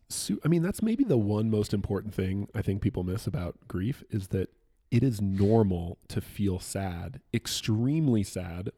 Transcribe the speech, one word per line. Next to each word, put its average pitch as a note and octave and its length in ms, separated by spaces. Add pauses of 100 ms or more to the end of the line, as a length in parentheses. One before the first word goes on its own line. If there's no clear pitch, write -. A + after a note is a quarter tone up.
su-, - 360
I - 20
mean, E3+ 140
that's G3 220
maybe A3+ 200
the E3+ 140
one G#2+ 320
most G#2+ 240
important G2+ 400
thing G2 400
I G#2+ 80
think G2+ 220
people F#2 200
miss F2+ 220
about F2+ 300 (120)
grief G2+ 440
is F#2+ 160
that F#2+ 220 (420)
it A#2 120
is A2+ 180
normal G2 760 (120)
to - 120
feel F#2+ 380
sad, F2+ 600 (140)
extremely A#2+ 880
sad F2+ 540